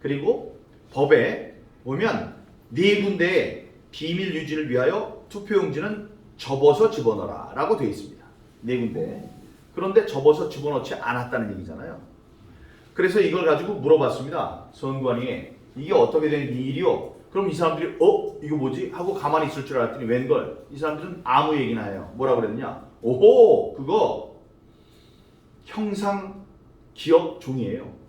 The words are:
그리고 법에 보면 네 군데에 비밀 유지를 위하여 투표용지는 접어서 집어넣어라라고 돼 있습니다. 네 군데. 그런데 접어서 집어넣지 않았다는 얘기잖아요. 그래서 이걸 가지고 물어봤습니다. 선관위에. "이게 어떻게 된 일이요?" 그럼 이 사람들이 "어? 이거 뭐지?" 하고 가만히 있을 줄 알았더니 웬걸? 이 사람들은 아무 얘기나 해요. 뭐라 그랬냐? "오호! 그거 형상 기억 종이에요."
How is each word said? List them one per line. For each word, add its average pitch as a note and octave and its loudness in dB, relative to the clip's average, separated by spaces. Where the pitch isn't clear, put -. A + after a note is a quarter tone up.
그리고 C#3+ -2
법에 - 2
보면 D#3+ -4
네 G3 2
군데에 F3 0
비밀 F3 -4
유지를 D3+ -6
위하여 C3 0
투표용지는 G3+ -2
접어서 C#3+ 4
집어넣어라라고 C3 -2
돼 A#2+ -2
있습니다. - -12
네 A#2+ -2
군데. F2 -6
그런데 G3 2
접어서 D3 4
집어넣지 C3+ -6
않았다는 A#2 -4
얘기잖아요. F#2 -14
그래서 F#3 2
이걸 E3+ 2
가지고 D#3+ 2
물어봤습니다. C#3+ 0
선관위에. B2+ -4
"이게 D3 -4
어떻게 D#3 4
된 C#3 -2
일이요?" C3 -2
그럼 F#3+ 0
이 D3+ -4
사람들이 - -2
"어? - 4
이거 D3+ -4
뭐지?" - -4
하고 F3+ -6
가만히 D3+ 0
있을 C3+ -8
줄 C3+ -4
알았더니 A#2+ -2
웬걸? B2+ 0
이 C#3+ -16
사람들은 D#3 -6
아무 D3 2
얘기나 A#2 -2
해요. - -10
뭐라 B2+ 2
그랬냐? A2+ -4
"오호! G3 6
그거 - -2
형상 G3+ -4
기억 D#3+ 2
종이에요." A#2+ -6